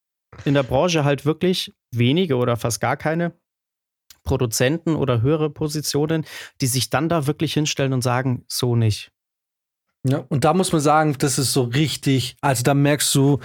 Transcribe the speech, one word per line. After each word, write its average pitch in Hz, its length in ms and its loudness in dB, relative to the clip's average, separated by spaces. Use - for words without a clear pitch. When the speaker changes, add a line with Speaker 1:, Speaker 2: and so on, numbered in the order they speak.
Speaker 1:
in 139 80 2
der 143 100 4
Branche 147 400 2
halt 143 220 0
wirklich 180 480 -2
wenige 131 440 2
oder 120 180 0
fast 113 240 -4
gar 123 160 0
keine 165 380 -2
Produzenten 135 720 0
oder 127 260 0
höhere 151 280 0
Positionen, 151 760 -4
die 135 60 0
sich 123 220 -2
dann 147 200 0
da 160 180 0
wirklich 147 260 -2
hinstellen 143 400 -2
und 127 80 -2
sagen, 123 460 -2
„So 120 280 -2
nicht.“ 110 360 0
Speaker 2:
Ja, 143 220 -2
und 131 160 0
da 156 100 4
muss 185 160 0
man 156 100 2
sagen, 151 380 4
das 143 180 0
ist 131 160 0
so 139 100 2
richtig, 131 760 0
also 131 220 0
da 143 100 4
merkst 143 400 2
du, 139 320 4